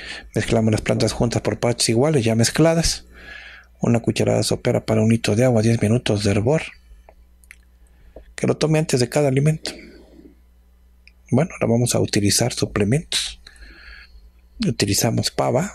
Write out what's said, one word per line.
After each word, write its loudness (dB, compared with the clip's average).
Mezclamos 0
las 0
plantas 0
juntas -2
por -4
partes -2
iguales, 2
ya 0
mezcladas. 2
Una 2
cucharada 0
sopera -2
para 2
un 2
litro 2
de 2
agua, 2
diez 2
minutos 0
de 2
hervor. 0
Que -6
lo 0
tome 2
antes 0
de 0
cada 2
alimento. 0
Bueno, 2
ahora -2
vamos 0
a 2
utilizar 0
suplementos. -2
Utilizamos -2
pava, -2